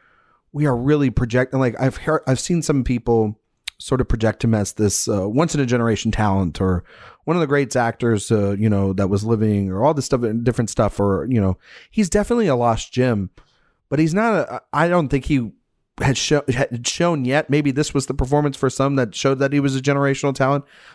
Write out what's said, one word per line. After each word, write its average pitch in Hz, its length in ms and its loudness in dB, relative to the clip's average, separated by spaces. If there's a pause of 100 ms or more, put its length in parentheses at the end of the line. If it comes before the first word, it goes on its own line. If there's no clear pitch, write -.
(520)
we 147 140 -2
are 131 120 2
really 139 320 2
projecting. 127 500 0
Like, 123 200 0
I've 135 180 0
heard, 160 300 -2
I've 131 120 2
seen 170 220 -2
some 139 220 0
people 113 560 0 (400)
sort 127 220 -2
of 127 60 -4
project 110 360 0
him 113 120 2
as 104 180 -2
this, - 340 0
uh, 101 220 -2
once 147 240 0
in 147 80 0
a 135 40 0
generation 117 460 0
talent 98 480 0
or 92 240 0 (420)
one 165 120 0
of 175 40 0
the 156 60 0
greats 139 280 0
actors, 117 560 0
uh, 101 260 2
you 107 120 2
know, 98 240 2
that 98 160 0
was 101 140 0
living, 107 460 0
or 95 140 -2
all 151 100 2
this 143 120 -6
stuff, 127 160 -2 (220)
different 117 260 0
stuff. - 300 -2
Or, 98 300 0
you 120 100 2
know, 95 180 2 (340)
he's 208 180 0
definitely 208 380 0
a 139 80 2
lost 117 360 0
gem, 117 380 0 (600)
but 135 100 0
he's 160 160 2
not 220 180 2
a, 143 280 -4 (120)
I 156 140 2
don't 175 220 2
think 131 160 -2
he 127 260 0 (500)
had 120 160 2
sho-, - 320 0
had 120 380 -4
shown 170 360 0
yet. 131 280 0
Maybe 143 180 2
this 135 240 -2
was 135 140 -2
the - 80 -4
performance 143 420 0
for 135 120 0
some 139 260 0
that 123 180 0
showed 135 260 0
that 135 140 0
he 143 60 2
was 139 160 0
a 131 60 -4
generational 139 520 0
talent, 139 320 0 (300)